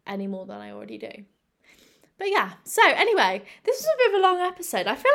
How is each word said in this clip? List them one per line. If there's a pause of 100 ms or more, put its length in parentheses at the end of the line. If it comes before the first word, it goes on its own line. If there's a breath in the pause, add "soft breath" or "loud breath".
any
more
than
I
already
do. (1040 soft breath)
But
yeah, (120)
so
anyway, (220 loud breath)
this
was
a
bit
of
a
long
episode.
I
feel